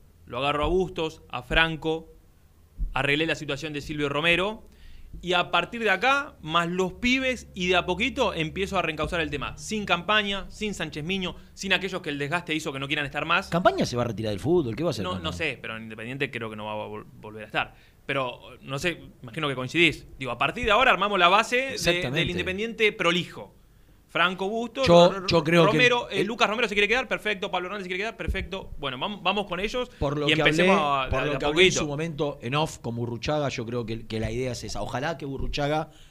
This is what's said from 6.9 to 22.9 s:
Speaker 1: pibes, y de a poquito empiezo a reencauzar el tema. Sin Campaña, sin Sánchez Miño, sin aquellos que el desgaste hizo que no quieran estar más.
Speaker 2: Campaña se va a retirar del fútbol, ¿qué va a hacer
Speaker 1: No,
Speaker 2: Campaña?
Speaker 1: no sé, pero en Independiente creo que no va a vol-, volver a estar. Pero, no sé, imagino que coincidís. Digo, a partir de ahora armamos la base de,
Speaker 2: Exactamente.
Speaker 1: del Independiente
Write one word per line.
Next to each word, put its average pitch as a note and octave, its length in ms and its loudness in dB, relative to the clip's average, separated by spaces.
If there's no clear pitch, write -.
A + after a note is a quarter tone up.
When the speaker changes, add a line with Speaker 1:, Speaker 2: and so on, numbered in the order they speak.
Speaker 1:
pibes, B3+ 600 0
y F3+ 140 -2
de F3+ 100 4
a F3 80 0
poquito G#3+ 480 0
empiezo E3 440 -4
a F3 40 2
reencauzar D#3+ 400 -2
el D3+ 80 -2
tema. B2+ 280 -6
Sin G#3 280 -6
Campaña, G3 640 0
sin G#3 240 -6
Sánchez D3+ 320 -8
Miño, F#3 300 -4
sin F#3+ 200 -4
aquellos F#3 280 -2
que D#3 80 -8
el C#3+ 80 -4
desgaste D#3 360 -4
hizo D#3 200 -4
que C3+ 60 -6
no C#3 80 -6
quieran D3 180 -2
estar C#3+ 200 -4
más. F3 220 0
Speaker 2:
Campaña C#4+ 380 2
se B2 100 -4
va A#2+ 80 2
a A#2 40 -2
retirar A2 240 -4
del G2 100 -4
fútbol, C#3+ 340 2
¿qué C3 80 -4
va F3 60 0
a - 20 0
hacer - 120 -4
Speaker 1:
No, F#3 80 -4
Speaker 2:
Campaña? D#3+ 200 -4
Speaker 1:
no - 20 -6
sé, D#3 280 -4
pero A2+ 160 -8
en A2 60 -12
Independiente A#2 480 -6
creo A2+ 180 -8
que G#2+ 80 -12
no G#2+ 80 -8
va G#2+ 80 -6
a G#2+ 140 -8
vol-, G#2+ 180 -12
volver G#2+ 220 -14
a - 20 -16
estar. C3 300 -4
Pero, C3 340 -4
no C#3 160 -8
sé, C#3+ 240 -4
imagino D3 240 -6
que C#3 80 -2
coincidís. B2+ 500 2
Digo, B2+ 120 -4
a A#2 60 -6
partir D3+ 280 0
de G#3+ 60 2
ahora A#3+ 200 6
armamos G3 260 2
la F3 120 8
base A3 280 4
de, C4+ 180 -2
Speaker 2:
Exactamente. F3 440 0
Speaker 1:
del F3 120 2
Independiente G#3 600 0